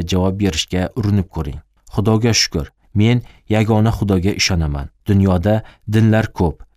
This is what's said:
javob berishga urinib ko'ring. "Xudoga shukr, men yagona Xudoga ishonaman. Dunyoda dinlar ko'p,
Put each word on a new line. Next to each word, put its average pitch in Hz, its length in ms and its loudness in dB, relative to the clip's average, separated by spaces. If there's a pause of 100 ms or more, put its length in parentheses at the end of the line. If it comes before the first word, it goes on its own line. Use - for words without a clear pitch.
javob 95 320 -2
berishga 92 420 -2 (140)
urinib 101 400 0
ko'ring. 71 240 -8 (340)
"Xudoga 110 400 2
shukr, - 320 -2 (280)
men 113 240 2 (320)
yagona 107 400 2
Xudoga 98 420 0
ishonaman. 76 560 -4 (200)
Dunyoda 98 480 2 (380)
dinlar 110 340 4
ko'p, 82 300 -2 (200)